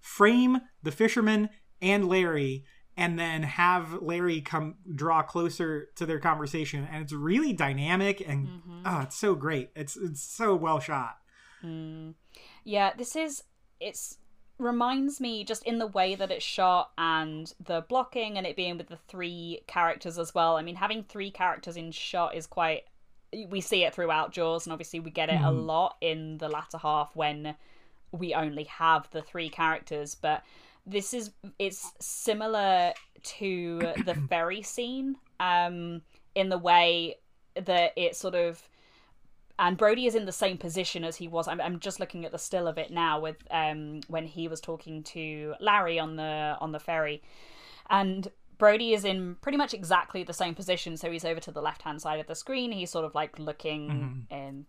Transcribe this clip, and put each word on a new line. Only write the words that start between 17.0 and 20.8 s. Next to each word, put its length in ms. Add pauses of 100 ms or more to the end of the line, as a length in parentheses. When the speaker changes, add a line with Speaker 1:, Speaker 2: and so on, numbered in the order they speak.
Speaker 2:
the 220
blocking 500
and 80
it 120
being 200
with 120
the 180
three 600
characters 520
as 160
well. 220
I 40
mean, 140
having 300